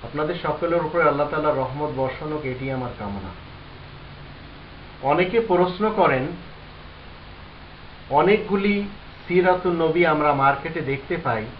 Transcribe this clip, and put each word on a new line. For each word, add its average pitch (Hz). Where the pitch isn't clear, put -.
আপনাদের 151
সকলের 165
উপরে 165
আল্লাহ 143
তাআলার 147
রহমত 135
বর্ষণ 135
হোক, 151
এটি 131
আমার 127
কামনা। 101
অনেকে 180
প্রশ্ন 185
করেন, 139
অনেকগুলি 202
সিরাতুন 180
নবী 165
আমরা 147
মার্কেটে 139
দেখতে 135
পাই 113